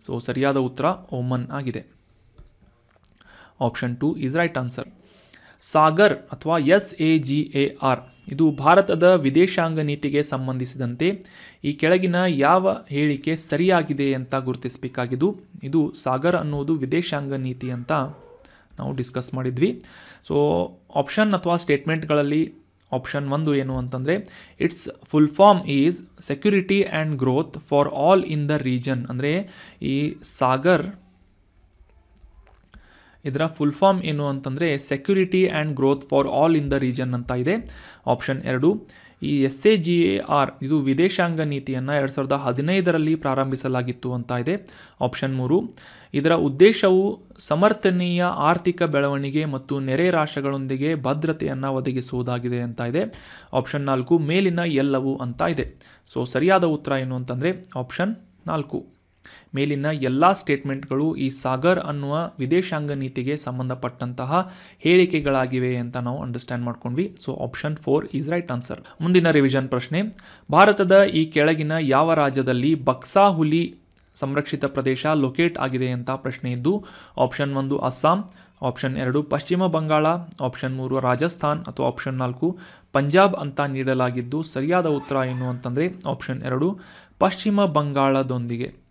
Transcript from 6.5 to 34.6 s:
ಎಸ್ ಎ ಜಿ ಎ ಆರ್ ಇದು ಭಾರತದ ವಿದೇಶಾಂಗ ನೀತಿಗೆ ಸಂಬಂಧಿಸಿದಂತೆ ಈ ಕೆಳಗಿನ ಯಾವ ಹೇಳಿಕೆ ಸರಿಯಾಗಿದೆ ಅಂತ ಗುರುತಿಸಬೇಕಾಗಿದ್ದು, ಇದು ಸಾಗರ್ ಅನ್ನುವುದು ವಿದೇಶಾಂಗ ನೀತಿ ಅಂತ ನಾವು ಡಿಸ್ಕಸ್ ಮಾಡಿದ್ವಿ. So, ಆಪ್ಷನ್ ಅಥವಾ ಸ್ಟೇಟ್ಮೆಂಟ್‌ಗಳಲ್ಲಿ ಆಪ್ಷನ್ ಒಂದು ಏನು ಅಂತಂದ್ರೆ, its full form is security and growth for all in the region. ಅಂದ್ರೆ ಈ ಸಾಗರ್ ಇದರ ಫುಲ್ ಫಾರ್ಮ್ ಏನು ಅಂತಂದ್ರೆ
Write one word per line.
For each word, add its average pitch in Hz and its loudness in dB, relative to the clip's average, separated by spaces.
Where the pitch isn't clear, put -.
ಎಸ್ 165 4
ಎ 160 4
ಜಿ 139 0
ಎ 139 0
ಆರ್ 131 2
ಇದು 156 2
ಭಾರತದ 165 4
ವಿದೇಶಾಂಗ 165 4
ನೀತಿಗೆ 147 -2
ಸಂಬಂಧಿಸಿದಂತೆ 131 -4
ಈ 143 0
ಕೆಳಗಿನ 175 2
ಯಾವ 180 4
ಹೇಳಿಕೆ 147 -2
ಸರಿಯಾಗಿದೆ 147 0
ಅಂತ 127 -6
ಗುರುತಿಸಬೇಕಾಗಿದ್ದು, 127 -4
ಇದು 147 0
ಸಾಗರ್ 135 0
ಅನ್ನುವುದು 147 -2
ವಿದೇಶಾಂಗ 143 -4
ನೀತಿ 127 -6
ಅಂತ 123 -6
ನಾವು 135 -6
ಡಿಸ್ಕಸ್ 127 -8
ಮಾಡಿದ್ವಿ. 127 -2
So, 156 0
ಆಪ್ಷನ್ 208 0
ಅಥವಾ 175 0
ಸ್ಟೇಟ್ಮೆಂಟ್‌ಗಳಲ್ಲಿ 156 0
ಆಪ್ಷನ್ 139 -4
ಒಂದು 151 0
ಏನು 131 -2
ಅಂತಂದ್ರೆ, 127 -2
its - -4
full - 2
form 190 6
is 139 4
security 196 2
and 156 -2
growth 135 0
for 143 0
all 160 4
in 151 -2
the 147 0
region. 127 -2
ಅಂದ್ರೆ 147 -2
ಈ 139 -2
ಸಾಗರ್ 139 2
ಇದರ 143 -2
ಫುಲ್ 151 0
ಫಾರ್ಮ್ 190 4
ಏನು 147 -2
ಅಂತಂದ್ರೆ 139 -2